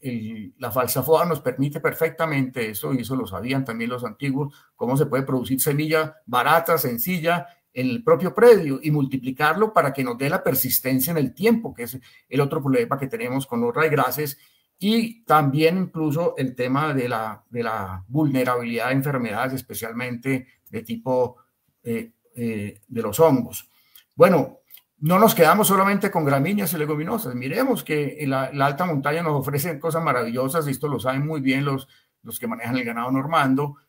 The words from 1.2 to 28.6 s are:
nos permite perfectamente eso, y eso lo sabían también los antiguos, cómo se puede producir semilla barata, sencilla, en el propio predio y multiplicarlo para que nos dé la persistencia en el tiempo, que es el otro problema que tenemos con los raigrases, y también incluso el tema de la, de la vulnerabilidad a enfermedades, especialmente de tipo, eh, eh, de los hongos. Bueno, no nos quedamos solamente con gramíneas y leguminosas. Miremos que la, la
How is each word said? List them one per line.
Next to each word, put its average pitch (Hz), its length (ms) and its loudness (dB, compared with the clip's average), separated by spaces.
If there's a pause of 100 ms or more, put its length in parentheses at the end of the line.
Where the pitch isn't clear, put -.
nos 160 160 -2
permite 143 380 -2
perfectamente 139 880 -2
eso, 139 240 -6
y 123 80 0
eso 127 140 -6
lo 120 100 -4
sabían 120 380 -4
también 117 260 -6
los 123 140 -8
antiguos, 139 500 -4 (220)
cómo 123 220 0
se 147 80 4
puede 135 180 -2
producir 131 380 -2
semilla 156 640 0
barata, 151 520 2
sencilla, 170 720 -2 (280)
en 127 140 -2
el 117 140 -6
propio 170 320 2
predio 185 480 8
y 156 80 0
multiplicarlo 147 840 0
para 143 180 4
que 135 120 -4
nos 120 160 -2
dé 135 100 -2
la 185 140 -2
persistencia 131 680 0
en 165 80 0
el 139 160 0
tiempo, 226 400 0
que 120 100 -12
es 123 160 -12 (300)
el 135 120 0
otro 147 200 0
problema 131 380 0
que 139 80 -6
tenemos 123 400 -6
con 117 140 -2
los 120 120 0
raigrases, 147 640 0 (400)
y 214 460 -2
también 156 540 4
incluso 165 600 -2
el 131 160 -4
tema 139 400 -2
de 123 160 -2
la, 110 400 -6
de 117 140 -6
la 98 440 -6
vulnerabilidad 123 840 0
a - 20 0
enfermedades, 131 640 -2
especialmente 123 920 -6 (220)
de 107 140 -10
tipo, 123 540 -2 (440)
eh, 113 300 -6 (240)
eh, 107 520 -6
de 117 140 -6
los 104 180 -2
hongos. 135 480 2 (460)
Bueno, 175 460 4 (400)
no 170 200 4
nos 220 160 8
quedamos 226 320 6
solamente 196 420 4
con 170 140 -2
gramíneas 160 500 0
y 170 40 -4
leguminosas. 151 580 -4
Miremos 190 480 -2
que 147 420 -4
la, 135 280 -2
la 139 140 2